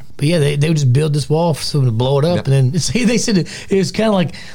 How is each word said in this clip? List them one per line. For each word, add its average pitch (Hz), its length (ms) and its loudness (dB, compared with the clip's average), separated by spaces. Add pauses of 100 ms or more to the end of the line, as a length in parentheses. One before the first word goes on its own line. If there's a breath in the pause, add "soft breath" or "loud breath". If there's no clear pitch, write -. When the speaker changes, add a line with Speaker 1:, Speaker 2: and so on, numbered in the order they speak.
(160)
Speaker 1:
But 143 100 -2
yeah, 165 140 2
they, 147 160 0
they 147 100 2
would 160 100 2
just 135 160 2
build 147 220 2
this 147 160 -4
wall 160 240 2
for - 80 -6
someone 135 240 0
to 120 100 0
blow 131 220 2
it 135 60 2
up, 175 140 0
Speaker 2:
Yep. - 100 -4
Speaker 1:
and 135 240 4
then 180 80 0
<laughs> - 0 -
see, 156 240 -2
they 226 120 2
said 208 220 0
it, - 320 -6
it 196 60 2
was 190 160 0
kinda 220 180 0
like, 185 240 0 (200 loud breath)